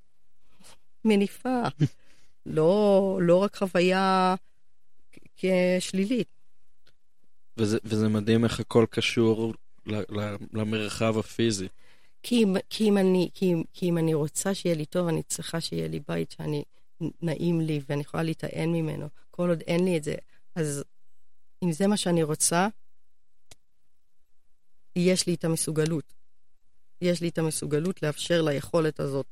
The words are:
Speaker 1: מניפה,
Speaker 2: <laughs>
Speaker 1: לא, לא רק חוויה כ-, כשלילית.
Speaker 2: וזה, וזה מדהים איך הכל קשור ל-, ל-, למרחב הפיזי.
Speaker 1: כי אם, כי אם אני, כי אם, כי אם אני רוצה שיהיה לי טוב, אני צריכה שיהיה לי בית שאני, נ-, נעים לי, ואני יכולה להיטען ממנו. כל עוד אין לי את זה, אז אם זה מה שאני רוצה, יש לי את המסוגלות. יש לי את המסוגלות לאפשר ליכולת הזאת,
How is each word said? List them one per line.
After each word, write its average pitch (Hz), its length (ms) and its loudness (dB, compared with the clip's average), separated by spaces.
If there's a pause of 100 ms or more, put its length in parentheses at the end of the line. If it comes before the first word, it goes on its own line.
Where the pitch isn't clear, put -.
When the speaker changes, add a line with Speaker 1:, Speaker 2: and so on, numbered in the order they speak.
(1040)
Speaker 1:
מניפה, 220 580 2 (480)
Speaker 2:
<laughs> - 360 -18
Speaker 1:
לא, 190 760 4
לא 170 140 8
רק 202 200 2
חוויה 185 800 4 (760)
כ-, - 60 -18 (180)
כשלילית. 185 920 2 (1300)
Speaker 2:
וזה, 110 280 2
וזה 110 240 2
מדהים 110 360 4
איך 113 160 0
הכל 113 300 4
קשור 113 640 2 (320)
ל-, 107 340 -4
ל-, 104 160 -4 (160)
למרחב 110 640 0
הפיזי. 104 500 0 (540)
Speaker 1:
כי 233 220 4
אם, 190 120 4 (140)
כי 214 180 2
אם 202 100 6
אני, 185 360 4
כי 185 180 2
אם, 165 100 2 (100)
כי - 160 -2
אם 170 100 2
אני 160 160 2
רוצה 156 400 -2
שיהיה 175 200 0
לי 151 120 -2
טוב, 180 220 0
אני 160 140 0
צריכה - 380 -6
שיהיה 165 280 -4
לי 160 200 -6
בית 170 220 -2
שאני, 151 340 -4 (360)
נ-, 127 80 -2 (140)
נעים 170 380 0
לי, 156 280 0
ואני 143 120 -2
יכולה 160 220 -4
להיטען 160 500 -2
ממנו. 160 360 -2 (220)
כל 175 180 -2
עוד 170 120 0
אין 170 240 0
לי 185 120 2
את 151 80 -2
זה, 151 100 -2 (400)
אז 143 300 -2 (800)
אם 175 80 2
זה 190 140 2
מה 208 100 4
שאני 175 260 2
רוצה, 170 460 2 (2250)
יש 180 300 4
לי 180 80 2
את - 100 -4
המסוגלות. 160 680 0 (880)
יש 175 200 2
לי 170 80 0
את 165 100 -2
המסוגלות 156 640 -2
לאפשר 160 400 0
ליכולת 156 580 0
הזאת, 139 320 -2